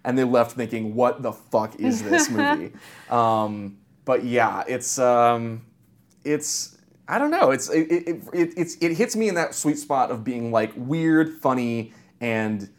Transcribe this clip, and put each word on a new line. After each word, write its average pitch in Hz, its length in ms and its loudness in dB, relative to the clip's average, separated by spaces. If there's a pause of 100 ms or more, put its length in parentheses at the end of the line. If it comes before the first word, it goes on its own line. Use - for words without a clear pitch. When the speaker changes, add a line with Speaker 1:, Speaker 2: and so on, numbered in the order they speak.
Speaker 1:
and 127 140 0
they 131 80 4
left 120 320 4
thinking, 110 380 -4
"What 123 260 2
the 117 100 -4
fuck - 480 -2
is - 240 -2
this 302 260 2
Speaker 2:
<laughs> 226 80 -2
Speaker 1:
movie?" 285 360 0 (360)
Um, 107 680 0 (260)
but 123 220 0
yeah, 113 420 2
it's, 127 320 -6
um, 120 640 2 (640)
it's, - 520 -4 (300)
I 190 100 -2
don't 294 140 0
know, 330 200 4
it's, 131 180 -2
it, 160 200 2
it, 170 180 0 (260)
it, 170 240 0
it's, 165 240 -4
it 165 160 0
hits 226 180 0
me 220 140 0
in 180 60 -2
that 165 200 -2
sweet 147 220 0
spot 135 340 0
of 110 140 -6
being, 117 260 -4
like, 113 240 0
weird, 160 640 2
funny, 120 540 -2 (260)
and, 107 600 -2